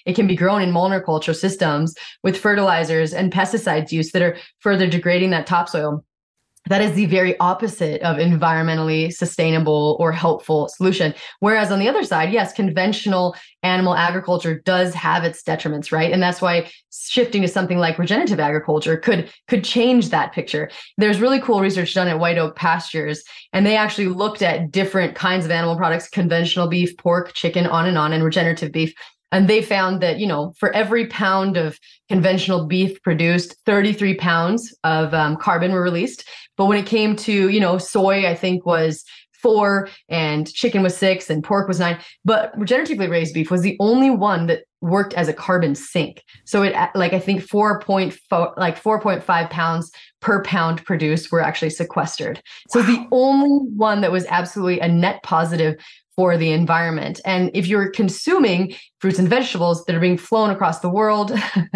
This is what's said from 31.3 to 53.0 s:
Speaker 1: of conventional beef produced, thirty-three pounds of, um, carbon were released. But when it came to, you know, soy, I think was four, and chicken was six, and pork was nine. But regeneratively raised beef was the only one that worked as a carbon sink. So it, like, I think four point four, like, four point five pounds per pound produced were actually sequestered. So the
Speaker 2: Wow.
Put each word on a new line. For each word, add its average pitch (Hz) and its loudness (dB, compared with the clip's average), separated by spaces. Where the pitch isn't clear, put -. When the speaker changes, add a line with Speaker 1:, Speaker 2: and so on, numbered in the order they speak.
Speaker 1:
of 156 -2
conventional 185 0
beef 185 -2
produced, 170 0
thirty-three 202 2
pounds 175 0
of, 156 0
um, 156 0
carbon 170 0
were 185 0
released. 180 -4
But 196 2
when 208 4
it 202 -4
came 214 2
to, 202 2
you 202 2
know, 185 2
soy, 196 2
I 170 -2
think 180 -2
was 160 0
four, 202 2
and 151 -2
chicken 208 0
was 180 0
six, 190 0
and 156 -2
pork 196 0
was 180 -2
nine. 170 0
But 214 0
regeneratively 214 -2
raised 165 -2
beef 160 -2
was 180 0
the 190 -2
only 247 4
one 196 2
that 165 -2
worked 196 0
as 175 0
a 151 0
carbon 170 0
sink. - -6
So 202 0
it, 196 0
like, 180 0
I 190 2
think 185 -2
four 208 0
point 190 -2
four, 175 0
like, 180 -2
four 214 -2
point 202 -2
five 170 0
pounds 165 -4
per 196 0
pound 165 -2
produced 160 -2
were 170 2
actually 156 -2
sequestered. 160 -6
So 240 2
the 233 4
Speaker 2:
Wow. - -14